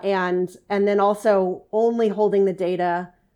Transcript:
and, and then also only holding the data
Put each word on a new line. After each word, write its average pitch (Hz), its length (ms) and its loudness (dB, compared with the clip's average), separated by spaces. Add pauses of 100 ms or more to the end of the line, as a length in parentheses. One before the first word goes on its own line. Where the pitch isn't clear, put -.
and, 180 540 -2 (120)
and 202 180 0
then 202 140 2
also 202 720 0
only 226 360 2
holding 196 360 2
the 185 80 2
data 175 600 -4 (220)